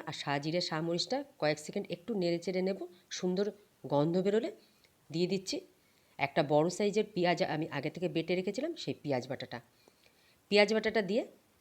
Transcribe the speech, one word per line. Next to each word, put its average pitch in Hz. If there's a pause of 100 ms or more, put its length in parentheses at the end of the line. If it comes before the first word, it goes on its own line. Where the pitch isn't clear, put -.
আর 156
সাজিরে 151
সামরিচটা 170 (140)
কয়েক 151
সেকেন্ড -
একটু 202
নেড়ে 175
চেড়ে 185
নেব, 190 (240)
সুন্দর 185 (400)
গন্ধ 147
বেরোলে 208 (600)
দিয়ে 170
দিচ্ছি 190 (600)
একটা 143
বড় 151
সাইজের 208 (100)
পেঁয়াজ 175
আমি 156
আগে 143
থেকে 170
বেটে 165
রেখেছিলাম, 208
সেই 147
পেঁয়াজ 127
বাটাটা। 123 (880)
পেঁয়াজ 202
বাটাটা 220
দিয়ে 202 (340)